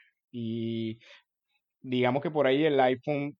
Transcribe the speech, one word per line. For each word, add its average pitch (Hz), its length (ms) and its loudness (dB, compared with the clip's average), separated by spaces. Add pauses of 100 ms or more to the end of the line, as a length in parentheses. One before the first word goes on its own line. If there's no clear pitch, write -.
(300)
Y 113 680 -6 (840)
digamos 127 400 0
que 165 100 -6
por 147 160 2
ahí 139 180 4
el 147 160 2
iPhone 143 580 0